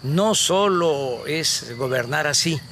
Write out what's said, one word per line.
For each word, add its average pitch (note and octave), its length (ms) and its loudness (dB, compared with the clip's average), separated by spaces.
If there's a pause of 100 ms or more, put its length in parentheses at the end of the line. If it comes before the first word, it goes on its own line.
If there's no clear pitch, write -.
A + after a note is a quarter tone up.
no F#3+ 300 2
solo E3+ 920 2
es D3 500 -4
gobernar C3 500 -2
así D3+ 340 0 (120)